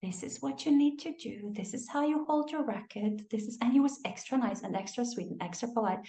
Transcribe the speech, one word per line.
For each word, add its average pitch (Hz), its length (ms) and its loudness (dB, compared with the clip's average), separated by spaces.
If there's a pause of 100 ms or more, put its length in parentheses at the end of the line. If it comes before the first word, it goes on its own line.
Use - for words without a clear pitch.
this 185 220 -8
is - 180 -8
what 269 240 -6
you 311 100 4
need 285 240 6
to 330 140 -8
do. 208 400 -8
This 196 220 -6
is 247 120 -6
how 294 160 0
you 302 220 2
hold 302 260 2
your 311 120 0
racket. 214 680 -2
This 214 140 0
is, - 180 -6
and 240 100 4
he 269 80 8
was 277 240 4
extra - 320 -6
nice 247 280 2
and 196 120 -2
extra 196 300 -2
sweet 180 240 -4
and - 120 -6
extra 175 300 -6
polite. 208 380 2